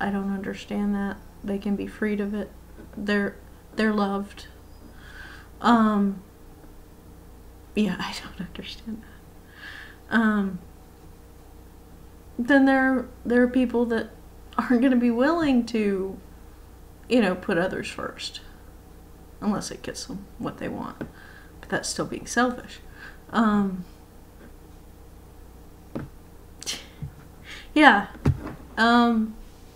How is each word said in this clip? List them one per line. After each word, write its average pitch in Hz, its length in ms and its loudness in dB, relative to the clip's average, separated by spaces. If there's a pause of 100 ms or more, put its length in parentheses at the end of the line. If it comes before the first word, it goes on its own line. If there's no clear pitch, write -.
I 202 100 -2
don't 196 220 -2
understand 202 600 -4
that. 202 240 -4 (260)
They 202 140 -4
can 202 180 -2
be 196 100 -6
freed 208 340 -4
of 202 140 -4
it. 208 160 -6 (460)
They're, 202 400 -2 (400)
they're 220 160 2
loved. 202 560 -2 (1120)
Um, 214 600 4 (1500)
yeah, 208 220 2
<laughs> - 40 -6
I - 220 -6
don't - 260 -12
understand - 540 -12
that. - 1120 -10
Um, 208 420 2 (1800)
then 269 280 6
there, 262 420 4 (160)
there 240 180 4
are 247 60 6
people 240 380 2
that 226 240 -2 (460)
aren't 240 240 4
gonna 262 160 6
be 240 140 4
willing 269 560 2
to, 196 520 -2 (920)
you 247 120 4
know, 185 140 2
put 180 240 -2
others - 300 -2
first, - 520 -10 (1000)
unless 202 300 -2
it - 120 -12
gets - 240 -10
them 196 180 -10 (140)
what - 200 -8
they - 100 -6
want. - 300 -10 (600)
But - 80 -18
that's - 200 -4
still - 180 -4
being - 200 -10
selfish. - 520 -2 (520)
Um, 202 540 2 (4000)
yeah. 247 320 8 (720)
Um, 233 580 4 (420)